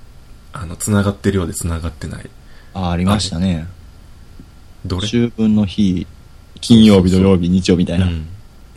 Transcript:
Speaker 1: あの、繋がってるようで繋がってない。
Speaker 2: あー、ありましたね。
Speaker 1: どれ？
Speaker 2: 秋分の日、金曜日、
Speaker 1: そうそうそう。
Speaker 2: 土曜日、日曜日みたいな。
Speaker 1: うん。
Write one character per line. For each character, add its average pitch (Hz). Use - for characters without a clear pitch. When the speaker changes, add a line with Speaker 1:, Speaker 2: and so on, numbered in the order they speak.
Speaker 1:
あ -
の、 85
繋 101
が 101
っ 98
て 104
る 95
よ 87
う -
で 78
繋 82
が 80
っ 78
て -
な -
い。 -
Speaker 2:
あ 92
ー、 -
あ 85
り 90
ま 104
し -
た 82
ね。 87
Speaker 1:
ど 92
れ？ -
Speaker 2:
秋 120
分 110
の 104
日、 92
金 113
曜 101
日、 92
Speaker 1:
そ 92
う -
そ -
う -
そ -
う。 -
Speaker 2:
土 98
曜 92
日、 87
日 92
曜 92
日 -
み 90
た 85
い -
な。 92
Speaker 1:
う 87
ん。 80